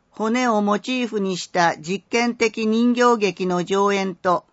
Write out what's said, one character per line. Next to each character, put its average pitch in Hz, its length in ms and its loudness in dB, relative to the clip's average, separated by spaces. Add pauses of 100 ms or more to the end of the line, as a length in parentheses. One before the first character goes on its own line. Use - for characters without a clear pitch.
(100)
骨 240 380 -2
を 214 120 2
モ 202 200 0
チ 247 240 -4
ー - 20 -4
フ 208 140 -4
に 190 160 -2
し - 100 -10
た 170 300 0
実 180 340 -8
験 240 240 0
的 226 320 -2
人 233 300 2
形 247 200 4
劇 185 300 -2
の 180 160 0
上 196 300 0
演 190 240 -2
と、 175 360 0